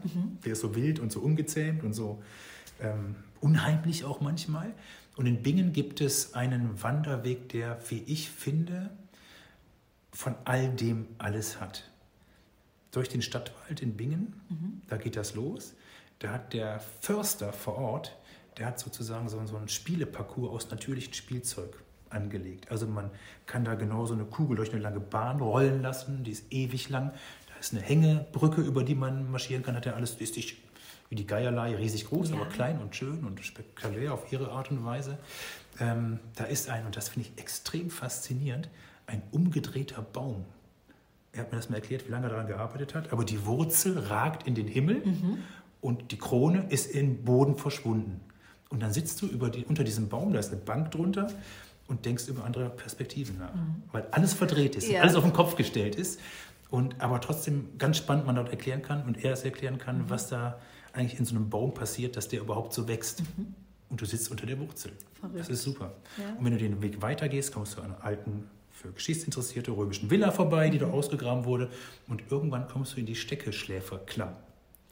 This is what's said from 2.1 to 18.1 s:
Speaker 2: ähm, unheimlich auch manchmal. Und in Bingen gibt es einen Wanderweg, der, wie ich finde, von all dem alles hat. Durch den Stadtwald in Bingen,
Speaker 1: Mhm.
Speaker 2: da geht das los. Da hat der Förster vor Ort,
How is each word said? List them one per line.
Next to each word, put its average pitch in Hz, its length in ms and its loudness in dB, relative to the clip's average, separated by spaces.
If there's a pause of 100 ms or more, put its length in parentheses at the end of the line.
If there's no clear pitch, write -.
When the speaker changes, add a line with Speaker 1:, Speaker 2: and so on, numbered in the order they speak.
Speaker 2:
ähm, 104 340 -2 (240)
unheimlich 156 640 4
auch - 160 -4
manchmal. 160 540 -2 (420)
Und 127 100 0
in 120 160 4
Bingen 170 300 6
gibt 143 300 0
es - 320 2
einen 123 500 0
Wanderweg, 123 640 0
der, 117 300 -4 (100)
wie 113 200 -4
ich 156 220 -2
finde, 175 600 -2 (1200)
von - 240 -6 (100)
all 131 240 4
dem 113 380 0 (100)
alles 104 440 -4
hat. 95 220 -10 (1080)
Durch 127 180 0
den 123 120 0
Stadtwald - 600 -6
in 117 140 -2
Bingen, 151 540 -2
Speaker 1:
Mhm. 170 380 -6
Speaker 2:
da 110 100 -4
geht - 180 -4
das 104 200 -4
los. 139 380 -6 (460)
Da 104 120 -6
hat 120 220 -8
der 107 260 -2 (220)
Förster 202 520 0
vor - 240 -6
Ort, 131 400 -4 (400)